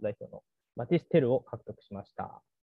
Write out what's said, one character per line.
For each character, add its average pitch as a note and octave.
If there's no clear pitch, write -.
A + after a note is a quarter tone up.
代 G#2
表 -
の -
マ A#2
テ F3
ィ -
ス・ -
テ E3
ル B2
を B2+
獲 -
得 -
し -
ま G2
し -
た。 -